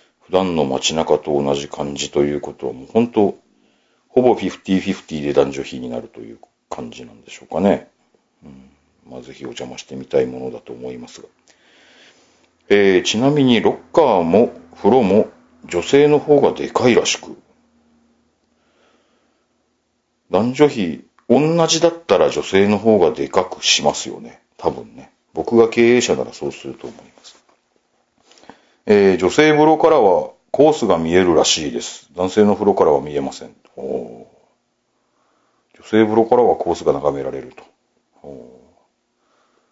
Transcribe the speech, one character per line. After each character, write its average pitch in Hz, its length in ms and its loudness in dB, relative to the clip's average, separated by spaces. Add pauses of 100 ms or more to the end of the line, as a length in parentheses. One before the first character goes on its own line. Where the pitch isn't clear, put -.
(260)
普 - 60 -16
段 92 240 -2
の 78 100 0
街 67 300 -6
中 78 220 0
と 73 240 -4
同 69 120 -2
じ 71 140 -8
感 71 280 -10
じ 69 160 -10
と 73 120 -2
い 73 120 -4
う 71 60 -8
こ - 120 -14
と - 140 -12
は、 62 60 -10
も - 120 -18
う - 60 -20
本 120 180 -2
当、 104 260 0 (720)
ほ - 140 0
ぼ 120 140 4
フ - 60 -10
ィ 92 80 -6
フ - 120 -16
テ 95 120 -2
ィ 95 40 2
ー 92 40 0
フ 95 100 -8
ィ - 20 -2
フ - 100 -10
テ 80 120 -12
ィ 78 40 -6
ー 73 40 -8
で 71 100 -4
男 69 180 0
女 67 120 -10
比 65 160 -14
に 62 100 -12
な 60 100 -10
る 57 80 -18
と 57 140 -20
い 57 120 -20
う 113 60 -20 (300)
感 - 220 -12
じ - 140 -20
な - 60 -20
ん - 100 -20
で - 100 -20
し - 100 -20
ょ - 40 -20
う - 80 -18
か 80 60 -4
ね。 92 300 0 (560)
う - 20 -20
ん。 65 220 -20 (420)
ま 64 60 -16
あ、 64 40 -16
ぜ 65 120 -20
ひ 69 100 -20
お 64 60 -12
邪 64 200 -14
魔 64 80 -18
し - 60 -18
て 67 120 -18
み 67 100 -14
た 69 160 0
い 64 60 0
も 64 120 -12
の 64 120 -10
だ 58 80 -14
と 62 120 -20
思 62 200 -14
い 62 60 -14
ま 60 100 -18
す - 140 -20
が。 - 60 -20 (1400)
え 98 300 4
ー、 87 40 -4
ち - 140 -4
な 131 120 0
み 147 140 0
に 120 180 2
ロ 107 100 0
ッ - 240 -8
カ 170 60 4
ー 107 220 2
も 95 300 2 (220)
風 101 160 2
呂 127 120 4
も 101 240 2 (380)
女 87 180 -4
性 143 240 4
の 147 120 4
方 143 200 2
が 110 140 2
で 69 160 -8
か - 180 0
い 117 80 4
ら 85 100 2
し - 120 -4
く。 - 180 -18 (3000)
男 110 220 0
女 147 160 4
比、 90 360 -6 (240)
同 160 380 2
じ 160 140 0
だ 170 80 4
っ - 20 -2
た 104 260 0
ら 76 120 4
女 73 140 -6
性 98 240 2
の 104 100 2
方 107 220 4
が 80 120 4
で 69 160 -6
か 92 180 -2
く - 180 -14
し - 200 0
ま 69 100 0
す - 160 -10
よ - 100 -14
ね。 - 220 -20 (160)
多 82 120 -4
分 - 260 -14
ね。 - 160 -20 (220)
僕 95 240 -2
が 113 120 6
経 117 280 4
営 120 40 2
者 95 140 -2
な 65 80 -6
ら 57 100 -12
そ - 140 -10
う 69 40 -6
す - 160 -18
る 65 80 -14
と - 120 -18
思 58 80 -18
い - 40 -20
ま - 240 -20
す。 - 200 -20 (1400)
え 101 300 4
ー、 - 20 -4
女 87 120 0
性 156 220 2
風 151 140 4
呂 156 120 4
か 160 120 4
ら 156 100 4
は 90 320 2 (200)
コ 147 180 4
ー 147 40 2
ス 123 140 -4
が 90 100 2
見 82 160 -2
え 92 100 6
る 87 120 2
ら 73 100 2
し 78 240 -4
い - 20 -12
で 60 100 -8
す。 - 340 -16
男 92 140 -2
性 104 160 2
の 104 80 2
風 101 140 0
呂 98 80 2
か 98 80 2
ら 82 80 4
は 69 100 2
見 73 140 -10
え 69 60 -2
ま 67 100 -8
せ - 140 -18
ん。 - 100 -20 (200)
お 65 80 -14
ー。 60 420 -10 (1500)
女 - 60 -20
性 107 200 2
風 110 120 0
呂 113 100 4
か 123 100 2
ら 123 80 4
は 87 120 2
コ - 160 -6
ー 82 40 0
ス 85 80 -14
が 78 100 0
眺 71 220 -2
め 69 80 -8
ら 67 80 -8
れ 67 100 -10
る - 140 -18
と。 - 80 -20 (640)
お - 20 -18
ー。 62 340 -20 (1080)